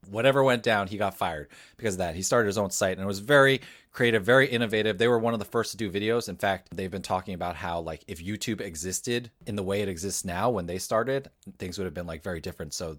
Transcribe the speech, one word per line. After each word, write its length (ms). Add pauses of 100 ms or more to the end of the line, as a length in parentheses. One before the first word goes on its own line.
whatever 360
went 180
down, 240
he 120
got 180
fired 320 (280)
because 180
of 40
that. 160
He 80
started 240
his 120
own 120
site, 260
and 60
it 60
was 100
very 420 (300)
creative, 320
very 240
innovative. 520
They 100
were 100
one 140
of 80
the 60
first 260
to 40
do 140
videos. 380
In 80
fact, 400
they've 140
been 120
talking 320
about 220
how, 240
like, 260
if 160
YouTube 380
existed 720 (160)
in 100
the 60
way 200
it 60
exists 360
now 260
when 160
they 120
started, 520 (280)
things 200
would 80
have 80
been, 120
like, 160
very 180
different. 340
So 240